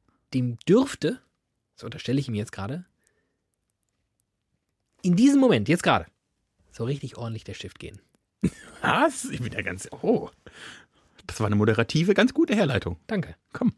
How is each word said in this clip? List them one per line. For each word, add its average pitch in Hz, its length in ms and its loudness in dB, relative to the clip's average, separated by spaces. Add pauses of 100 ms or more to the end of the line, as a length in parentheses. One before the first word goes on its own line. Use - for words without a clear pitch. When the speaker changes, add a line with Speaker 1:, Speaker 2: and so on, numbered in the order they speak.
(340)
Speaker 1:
dem 123 240 -2 (100)
dürfte, 233 500 2 (560)
das - 80 -20
unterstelle 120 380 -4
ich 131 80 -8
ihm 113 80 -4
jetzt 104 160 -6
gerade, 139 320 -10 (2250)
in 180 140 2
diesem 277 240 6
Moment, 156 280 4
jetzt 170 140 2
gerade, 123 240 2 (640)
so - 140 -10
richtig 135 320 -8
ordentlich 113 280 -10
der 101 100 -14
Stift - 240 -16
gehen. - 220 -16 (800)
Speaker 2:
Was? 262 460 0
Ich - 140 -8
bin 117 120 -6
ja 110 100 -6
ganz, 92 260 -8 (140)
oh. - 280 0 (960)
Das - 140 -10
war 110 60 2
eine 104 100 0
moderative, 117 580 2
ganz 220 200 4
gute 320 200 2
Herleitung. 139 520 0
Speaker 1:
Danke. 185 300 -6 (160)
Speaker 2:
Komm, - 260 0